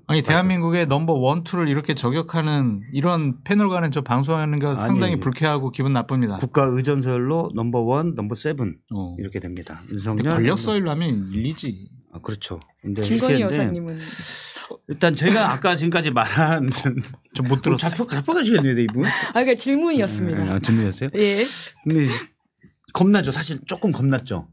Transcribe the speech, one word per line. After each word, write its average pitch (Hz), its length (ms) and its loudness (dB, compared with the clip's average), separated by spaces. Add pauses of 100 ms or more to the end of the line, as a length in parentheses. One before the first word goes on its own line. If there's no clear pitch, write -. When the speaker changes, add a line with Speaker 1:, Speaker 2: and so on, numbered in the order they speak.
Speaker 1:
아니, 156 120 4
Speaker 2:
마이크. 127 80 0
Speaker 1:
대한민국의 175 600 2
넘버 151 260 2
원, 139 320 2
투를 170 240 0
이렇게 143 260 0
저격하는 147 840 -2 (100)
이런 147 520 0
패널과는 185 480 2
저 143 100 -2
방송하는 147 580 0
게 143 80 0
Speaker 2:
아니, 139 100 0
Speaker 1:
상당히 180 360 2
Speaker 2:
아니. - 80 -2
Speaker 1:
불쾌하고 139 480 0
기분 135 240 0
나쁩니다. 123 440 0
Speaker 2:
국가 135 280 2
의전서열로 131 920 0
넘버 117 240 0
원, 143 340 0
넘버 110 220 -4
세븐 131 400 -4 (180)
Speaker 1:
어. 90 240 -6
Speaker 2:
이렇게 95 220 -8
됩니다. 87 400 -12
Speaker 1:
근데 - 140 -12
Speaker 2:
윤석열, 110 420 0
Speaker 1:
권력서열로 190 560 2
하면 135 400 -2
밀리지. 110 560 -6 (260)
Speaker 2:
아, 85 60 -14
그렇죠. 98 400 -8 (240)
근데 101 200 -4
Speaker 3:
김건희 226 360 2
Speaker 2:
이렇게 - 160 0
했는데 175 240 0
Speaker 3:
여사님은 165 180 -8 (920)
Speaker 2:
일단 156 240 2
제가 175 400 4
아까 175 240 0
지금까지 165 340 0
말한 139 580 2 (320)
<laughs> - 320 -14
Speaker 1:
좀 127 140 -2
못 131 140 2
들었어요. 139 160 2 (120)
Speaker 2:
잡혀, 165 160 -2
잡혀가시겠네요, 170 720 2
이분. 117 260 0
Speaker 3:
아, - 260 -2
그러니까 247 240 2
질문이었습니다. 226 880 0
Speaker 2:
네, 95 80 0
아, 95 80 0
질문이었어요? 113 560 0
Speaker 3:
예. 202 280 2 (420)
Speaker 2:
근데 151 200 4 (880)
겁나죠. 185 380 4
사실 147 340 -4
조금 185 260 -2
겁났죠. 123 600 0